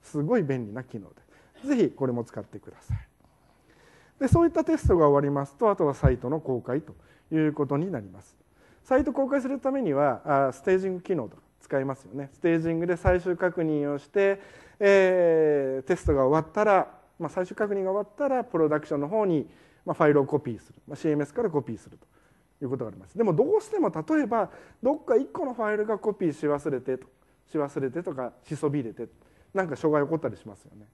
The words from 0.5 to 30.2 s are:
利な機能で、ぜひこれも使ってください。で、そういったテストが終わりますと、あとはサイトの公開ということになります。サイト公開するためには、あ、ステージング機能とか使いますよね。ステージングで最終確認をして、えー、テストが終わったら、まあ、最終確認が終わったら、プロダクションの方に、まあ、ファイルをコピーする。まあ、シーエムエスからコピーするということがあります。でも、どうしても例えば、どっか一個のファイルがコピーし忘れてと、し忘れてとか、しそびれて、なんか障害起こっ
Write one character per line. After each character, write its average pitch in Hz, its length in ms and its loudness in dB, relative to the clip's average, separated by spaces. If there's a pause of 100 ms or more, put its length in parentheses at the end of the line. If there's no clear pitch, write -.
利 101 60 -14
な 127 100 -10
機 120 160 -14
能 98 100 -16 (540)
で、 262 60 -10
ぜ 285 80 2
ひ 175 140 2
こ 135 160 -4
れ 127 60 0
も 120 120 -4
使 - 160 -12
っ - 20 -14
て - 160 -18
く - 120 -20
だ - 100 -20
さ - 140 -6
い。 - 140 -12 (1080)
で、 277 100 -2
そ 339 140 6
う 339 40 6
い - 20 4
っ - 40 0
た 320 120 0
テ 320 120 0
ス - 120 -2
ト 196 80 4
が 151 120 6
終 143 60 6
わ 143 60 6
り 143 120 0
ま 139 140 -2
す - 100 -20
と、 226 140 2
あ 196 60 0
と 165 100 0
は 139 80 0
サ 135 160 2
イ 123 60 0
ト 123 140 -6
の 156 100 -4
公 127 220 -4
開 135 180 -4
と - 140 -20 (360)
い 160 160 0
う 151 60 0
こ 147 140 -2
と 139 100 -2
に 175 160 -4
な 127 80 -8
り 101 100 -16
ま 98 120 -20
す。 - 140 -20 (460)
サ 262 160 2
イ 285 60 2
ト 285 80 -2
公 269 160 0
開 269 120 0
す 254 80 -6
る 269 120 -6
た 269 100 -2
め 269 120 -2
に 170 100 0
は、 139 560 2
あ、 127 40 -4
ス - 100 -16
テ 190 140 2
ー - 20 2
ジ 190 100 -4
ン 185 80 -6
グ 175 60 -12
機 190 120 -4
能 120 140 -4
と - 80 -18
か - 60 -20 (180)
使 139 200 -4
い 135 40 -4
ま 135 120 -6
す - 60 -20
よ 95 120 -20
ね。 139 180 -12
ス - 60 -20
テ 170 180 2
ー 165 40 0
ジ 165 120 -2
ン 165 60 -2
グ 175 80 -2
で 175 100 0
最 180 240 2
終 180 160 -2
確 180 260 -2
認 147 300 -2
を 143 60 -6
し - 100 -16
て、 196 320 2 (380)
え 165 1040 4
ー、 - 60 -16
テ 180 80 2
ス - 100 -6
ト 160 80 2
が 135 100 4
終 156 200 4
わ 156 40 -14
っ - 40 -20
た 208 100 0
ら、 196 260 4 (300)
ま 165 80 -6
あ、 - 20 -6
最 185 180 -4
終 294 100 -14
確 202 180 -2
認 196 80 -2
が 190 80 -2
終 196 60 -2
わ 208 60 -2
っ 202 140 -8
た 285 120 -2
ら、 254 160 -2
プ 185 140 -4
ロ 156 100 4
ダ 151 100 2
ク 151 80 -6
シ 160 80 -4
ョ - 20 -2
ン 143 40 -2
の 143 80 -4
方 214 180 0
に、 156 240 0 (340)
ま 180 60 -8
あ、 156 40 -2
フ 165 100 2
ァ 147 60 6
イ 147 40 4
ル 143 60 6
を 135 60 2
コ 147 120 -2
ピ 127 140 -6
ー 104 80 -10
す - 120 -20
る。 - 140 -20
ま 151 60 -14
あ、 143 40 -14
シ - 120 -4
ー - 20 2
エ 147 60 2
ム 147 80 -2
エ - 20 -6
ス - 80 -20
か 240 80 -2
ら 208 80 0
コ 147 120 -2
ピ 120 100 -10
ー 104 60 -10
す - 120 -20
る - 80 -20
と - 680 -20
い - 20 -6
う 123 40 -4
こ 131 80 -4
と 120 60 -8
が 107 80 -10
あ - 20 -20
り - 60 -20
ま - 80 -20
す。 - 100 -16
で 226 60 2
も、 196 80 2
ど 277 240 2
う 415 40 2
し - 120 -18
て 415 80 -2
も 311 100 2
例 294 320 -2
え 254 40 -2
ば、 214 240 -2 (300)
ど 262 140 0
っ 311 100 -10
か 466 120 2
一 277 160 2
個 359 120 -6
の 254 80 -6
フ 233 100 -6
ァ 214 120 0
イ - 40 -2
ル 214 60 0
が 214 140 -2
コ 208 160 -4
ピ 196 120 -4
ー 151 60 0
し 151 140 -6
忘 147 240 -2
れ 127 100 -4
て 127 160 -4
と、 - 120 -16 (420)
し 156 80 -4
忘 143 220 -4
れ 135 100 -4
て 165 140 -8
と 170 100 -8
か、 127 180 -8 (120)
し 156 100 -8
そ 147 160 -2
び 143 140 -4
れ 110 80 -10
て、 117 160 -12 (440)
な 190 120 -2
ん 170 40 -6
か 139 60 -6
障 151 180 0
害 147 120 2
起 143 60 -6
こ 165 60 0
っ 151 40 -4